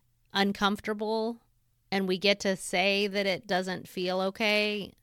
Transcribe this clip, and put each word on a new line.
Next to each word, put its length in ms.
uncomfortable 1040
and 160
we 120
get 220
to 160
say 500
that 180
it 220
doesn't 420
feel 320
okay, 720